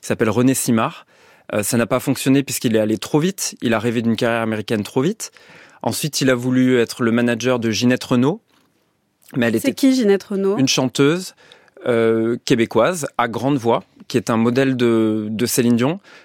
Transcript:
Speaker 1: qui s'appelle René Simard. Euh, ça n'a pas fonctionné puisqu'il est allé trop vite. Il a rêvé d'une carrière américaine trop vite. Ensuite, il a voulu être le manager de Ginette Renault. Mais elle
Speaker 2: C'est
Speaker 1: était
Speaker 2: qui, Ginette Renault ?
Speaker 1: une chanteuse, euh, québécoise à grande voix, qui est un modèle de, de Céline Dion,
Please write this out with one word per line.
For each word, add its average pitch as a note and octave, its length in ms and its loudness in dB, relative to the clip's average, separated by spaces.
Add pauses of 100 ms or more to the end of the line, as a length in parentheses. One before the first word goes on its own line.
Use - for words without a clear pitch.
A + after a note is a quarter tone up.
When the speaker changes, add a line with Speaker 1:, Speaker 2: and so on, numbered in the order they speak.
Speaker 1:
qui - 60 -16
s'appelle A2 220 0
René B2+ 240 2
Simard. B2 520 -2 (480)
Euh, G#2 100 -2
ça A#2+ 140 -2
n'a A#2 80 2
pas B2 160 -2
fonctionné C3+ 420 2
puisqu'il A#2 320 -2
est A2 40 4
allé G#2+ 180 0
trop - 220 -2
vite. - 420 -4
Il A#2+ 120 0
a A2 60 0
rêvé A#2 220 -2
d'une A2+ 160 0
carrière A#2 240 0
américaine A2 420 -4
trop - 180 -2
vite. F#3+ 300 -4 (520)
Ensuite, C#3 380 -4
il C3 100 2
a B2+ 40 4
voulu B2+ 440 2
être A#2 240 -2
le A2+ 80 2
manager A#2+ 480 0
de A2+ 100 -2
Ginette A#2+ 340 0
Renault. C3+ 380 0 (920)
Mais A#2 100 0
elle A2+ 80 0
Speaker 2:
C'est C4 160 0
Speaker 1:
était - 40 -4
Speaker 2:
qui, C4 200 2
Ginette G3+ 300 2
Renault ? G3 340 -2
Speaker 1:
une - 100 2
chanteuse, D3 680 0 (500)
euh, A2+ 500 2 (100)
québécoise B2+ 600 2 (140)
à A#2+ 80 0
grande A#2+ 300 -2
voix, A#2 260 0 (240)
qui B2+ 100 -2
est A#2 140 -2
un A2+ 60 2
modèle B2+ 380 2
de, A2 540 0
de A2 160 -2
Céline A#2+ 300 2
Dion, C#3 240 -2 (260)